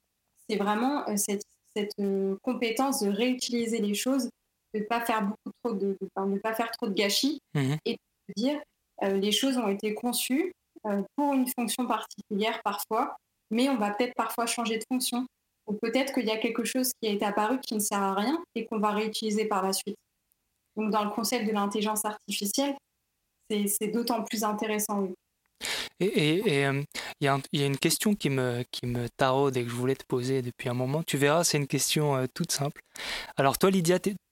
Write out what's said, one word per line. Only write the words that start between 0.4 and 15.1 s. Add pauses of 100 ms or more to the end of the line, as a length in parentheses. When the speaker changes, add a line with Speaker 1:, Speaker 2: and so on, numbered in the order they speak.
Speaker 1:
C'est
vraiment,
euh,
cette, (320)
cette,
euh,
compétence
de
réutiliser
les
choses, (460)
de
pas
faire
beaucoup (120)
trop
de,
de,
enfin,
de
pas
faire
trop
de
gâchis (160)
Speaker 2:
Mhm. (100)
Speaker 1:
et
de
dire, (440)
euh,
les
choses
ont
été
conçues, (340)
euh, (140)
pour
une
fonction
particulière
parfois, (340)
mais
on
va
peut-être
parfois
changer
de
fonction. (400)